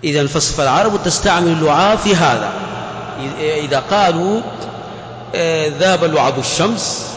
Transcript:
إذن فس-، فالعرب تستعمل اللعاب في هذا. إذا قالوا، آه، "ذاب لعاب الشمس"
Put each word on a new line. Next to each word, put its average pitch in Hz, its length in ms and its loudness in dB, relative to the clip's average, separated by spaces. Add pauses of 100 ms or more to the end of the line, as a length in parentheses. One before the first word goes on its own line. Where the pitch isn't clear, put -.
إذن 143 240 2
فس-، - 240 0
فالعرب 170 520 2
تستعمل 175 440 2
اللعاب 165 500 4
في 202 180 2
هذا. 120 360 2 (880)
إذا 151 400 0
قالوا، 196 600 2 (960)
آه، 160 320 0 (120)
"ذاب 180 240 4
لعاب 143 360 2
الشمس" - 680 -2 (120)